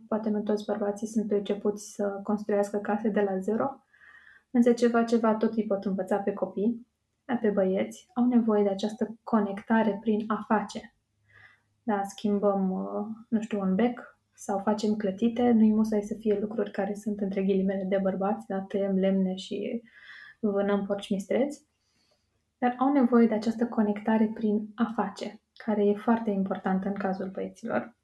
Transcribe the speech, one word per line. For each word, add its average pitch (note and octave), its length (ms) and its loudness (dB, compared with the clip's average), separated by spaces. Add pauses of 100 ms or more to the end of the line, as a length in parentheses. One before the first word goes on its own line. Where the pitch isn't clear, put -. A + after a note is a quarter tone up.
poate A3 220 -2
nu G#3 120 0
toți G#3 240 -2
bărbații G#3 420 -4
sunt G#3 200 -2
pricepuți G3+ 640 -2
să G3+ 300 -4
construiască G#3 540 0
case G#3 320 -2
de G3+ 120 2
la G3 160 0
zero, A3+ 460 -2 (680)
însă A#3+ 220 6
ceva, A#3 300 4
ceva A3+ 320 4
tot A3+ 200 0
îi G#3+ 100 0
pot G3 200 -2
învăța F#3+ 320 -2
pe G3 160 -2
copii, G3 540 -4 (540)
pe A3 80 2
băieți. F#3+ 640 0
Au A#3+ 120 2
nevoie A3 380 4
de G3+ 60 2
această G#3+ 540 -4
conectare G#3 760 0
prin G#3+ 260 0
a G#3+ 200 -4
face. - 480 -4 (880)
Da, G3+ 200 0
schimbăm, G3 680 0
uh, G3+ 580 -6
nu G#3+ 120 0
știu, G#3+ 180 -4
un F#3 160 0
bec B3 440 -2 (140)
sau G3 260 -6
facem G#3+ 360 0
clătite, A#3 560 0
nu-i A3 220 6
musai G#3+ 280 2
să G#3 180 -6
fie G3+ 200 0
lucruri G#3 320 -4
care G3+ 220 -2
sunt G#3 260 -6
între G3 240 -2
ghilimele F#3+ 460 2
de G3 120 2
bărbați, F#3+ 460 -2
da, G3 140 -4
tăiem G3 340 -2
lemne F#3+ 400 2
și A#3 460 -6 (580)
vânăm G3+ 460 0
porci G3 240 -4
mistreți, G#3+ 600 -2 (920)
dar B3 160 0
au C4+ 140 2
nevoie A#3+ 360 6
de G#3+ 60 0
această A3+ 340 -2
conectare G#3+ 680 2
prin G#3+ 420 0
a A#3 200 -2
face, - 460 -6 (120)
care G#3 320 0
e G#3 80 4
foarte A3+ 360 0
importantă F#3+ 580 -2
în G3+ 60 -2
cazul F#3+ 360 -4
băieților. G#3+ 760 -8